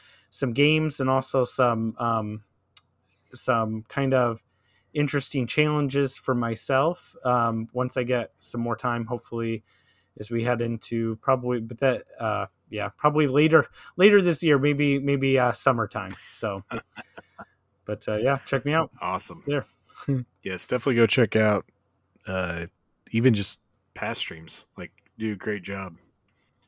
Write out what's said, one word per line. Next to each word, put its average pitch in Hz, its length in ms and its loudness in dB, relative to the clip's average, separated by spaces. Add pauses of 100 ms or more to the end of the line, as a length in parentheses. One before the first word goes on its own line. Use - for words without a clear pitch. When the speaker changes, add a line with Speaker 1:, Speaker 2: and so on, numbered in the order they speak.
(300)
Speaker 1:
some 123 220 -2
games 151 480 2
and 131 100 0
also 131 340 0
some, 117 540 0
um, 110 460 -4 (920)
some 113 540 -2
kind 135 260 0
of 120 280 2 (500)
interesting 143 540 -2
challenges 143 720 0
for - 180 -2
myself, 131 800 -2 (100)
um, 117 480 0
once 127 240 -4
I 131 60 0
get 120 360 -2
some - 220 -8
more 117 160 -2
time, 120 300 -4
hopefully, 113 560 -6 (560)
as 107 140 -12
we 117 100 0
head 120 180 0
into 113 640 -4
probably, 123 380 -2
but 113 180 -10
that, 123 240 0 (160)
uh, 104 280 -4 (240)
yeah, 104 260 -6
probably 151 320 2
later, 151 380 4 (300)
later 202 240 8
this 175 220 2
year, 151 160 6
maybe, 143 400 2
maybe, 135 400 2
uh, 123 140 4
summertime. 110 580 -2 (200)
So, 98 400 -6
<laughs> - 1120 -16
but, 104 240 -8
uh, 110 80 -2
yeah, 127 300 0
check 135 180 -2
me 143 80 0
out. 160 180 0 (100)
Speaker 2:
Awesome. 90 460 -6
Speaker 1:
There. 143 180 -2 (420)
<laughs> 131 180 0 (180)
Speaker 2:
Yes, 92 240 -4
definitely 127 300 0
go 117 100 8
check 113 300 4
out, 107 300 4 (600)
uh, 85 400 -4 (460)
even 117 220 4
just 101 260 0 (340)
past 113 260 -4
streams. 80 440 -8 (120)
Like, 87 140 -12 (280)
do 110 140 -2
a 98 40 -6
great 101 260 -6
job. 95 340 -10 (720)